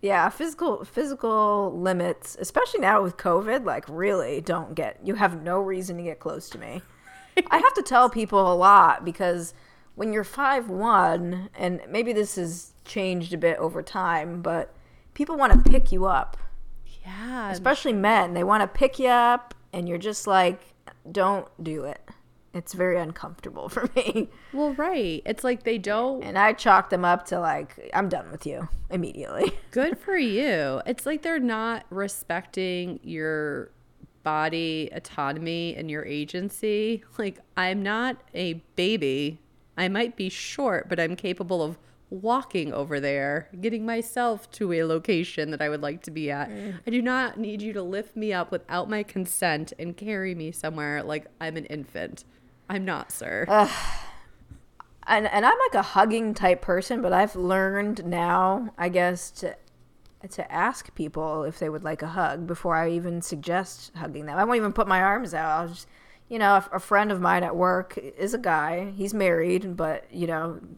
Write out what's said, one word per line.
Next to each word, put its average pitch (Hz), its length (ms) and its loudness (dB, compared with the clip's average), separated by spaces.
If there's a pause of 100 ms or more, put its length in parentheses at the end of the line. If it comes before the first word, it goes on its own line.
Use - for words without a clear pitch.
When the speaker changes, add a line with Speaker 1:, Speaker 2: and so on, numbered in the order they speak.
Speaker 1:
yeah, 190 260 4
physical, 302 560 -4
physical 220 920 0
limits, 180 640 -2
especially - 400 -2
now 202 200 4
with 180 160 -2
covid, 214 480 0
like, 151 240 -4
really 160 520 -2
don't 165 340 -4
get, 139 300 -4
you 202 100 -2
have 185 260 0
no 175 200 -2
reason 185 380 -6
to 175 40 -10
get 165 160 -8
close - 320 -8
to - 80 -14
me. 131 240 -12 (340)
Speaker 2:
<laughs> - 340 -2
Speaker 1:
I - 80 6
have 523 160 8
to 415 80 0
tell 247 280 6
people 196 420 4
a 175 40 4
lot 185 480 10
because 175 500 -2 (400)
when 220 180 -4
you're 208 120 -2
five 269 440 0
one, 185 880 2
and 180 320 -2
maybe 226 240 -2
this 208 240 0
has 170 360 -6 (120)
changed 180 480 -4
a 170 60 -6
bit 165 200 2
over 165 240 -4
time, 170 600 -2
but 170 320 -4 (400)
people 302 220 -4
wanna 262 280 10
pick - 280 12
you 185 120 4
up. - 320 0 (680)
Speaker 2:
Yeah. 214 460 -10
Speaker 1:
Especially 233 420 0
men. 196 420 4
They 175 100 0
wanna 208 220 4
pick 269 320 2
you 254 100 2
up, 240 460 4 (180)
and 175 160 -6
you're 170 100 -4
just 208 280 -6
like, 190 480 2 (360)
"Don't 196 360 2 (160)
do 156 220 -6
it." 143 160 -10 (520)
It's - 200 -10
very 180 260 2
uncomfortable - 680 -8
<laughs> - 20 -10
for 247 260 -2
me. 220 320 0 (240)
Speaker 2:
Well, 285 220 0
right. 269 500 -2
It's 220 200 -6
like 247 180 -2
they 226 160 -2
don't 226 460 -2
Speaker 1:
And 196 140 -6
I 214 140 8
chalk 196 380 4
them 180 140 0
up 180 220 4
to, 180 140 -4
like, 151 540 -6
"I'm 190 140 2
done 160 240 -4
with 160 140 -14
you," 143 220 -8 (220)
immediately. 170 640 -4 (100)
<laughs> - 80 -18
Speaker 2:
Good 302 280 0
for 392 180 -4
you. 202 680 0
It's 247 200 -4
like 302 160 -4
they're 330 160 -2
not 226 520 -2
respecting 180 1120 -6
your 156 680 -6 (540)
body 156 680 -2
autonomy 165 840 -6
and 156 140 -10
your 151 140 -8
agency. 208 1000 -4 (140)
Like, 202 200 -6 (180)
I'm 190 260 -2
not 233 340 -2 (180)
a 175 200 -4 (220)
baby. 156 640 0 (360)
I 185 120 -2
might 233 280 -2
be 185 120 -4
short, - 600 -4
but 170 120 -2
I'm 165 160 -2
capable 180 460 -4
of 160 160 -4 (320)
walking 190 600 -2
over 143 280 -4
there, 143 480 -2 (120)
getting 220 240 -4
myself 226 680 -4
to 190 200 -4
a 165 120 0
location 160 680 -2
that 147 100 -6
I 151 80 -2
would 151 140 -4
like 147 220 -8
to 165 80 -10
be 151 180 -6
at. 143 180 -4
Speaker 1:
Mm. 202 260 -10 (120)
Speaker 2:
I 233 40 -4
do 240 120 0
not 254 380 -2
need 214 200 -6
you 214 120 -8
to 202 100 -8
lift 190 340 -8
me 214 160 -4
up 180 200 -4
without 180 360 -6
my 208 140 -4
consent 180 760 -4
and 170 160 -10
carry 196 360 -6
me 160 200 -8
somewhere 151 500 -6
like 151 240 -6 (140)
I'm 160 160 -8
an 156 80 -8
infant. 135 600 -12 (440)
I'm 190 160 -4
not, 185 260 -6
sir. 95 380 -6
Speaker 1:
Ugh. 214 220 6 (1400)
And, 214 200 2
and 208 180 2
I'm, 330 140 6
like, 508 160 2
a 196 80 4
hugging 220 500 2
type 185 300 4
person, 185 400 -2
but 180 100 2
I've 196 240 2
learned 190 720 0
now, 185 720 0
I 175 100 -2
guess, 180 440 0
to, - 220 -8 (760)
to - 200 -10
ask 196 440 -4
people 156 500 -6
if 160 140 -8
they 160 100 -4
would 151 160 -8
like 151 160 -6
a 151 60 -8
hug 165 400 -4
before 170 300 -2
I 165 140 0
even 170 300 -4
suggest 170 760 -6
hugging 151 300 -10
them. 151 120 -4
I 208 60 4
won't 240 120 0
even 214 160 0
put 214 160 2
my 185 140 4
arms 202 320 0
out. 156 260 -2
I'll 170 80 -6
just, 175 180 -16 (440)
you 226 80 -6
know, 202 160 6
a, 196 220 4
a 185 40 -2
friend 208 320 4
of 185 80 -2
mine 180 240 2
at 170 100 -4
work 180 440 0
is 147 340 -6
a - 60 -4
guy. 175 580 -2
He's 202 160 -4
married, 180 640 0
but, 156 340 -4
you 170 160 -6
know 165 320 -4 (200)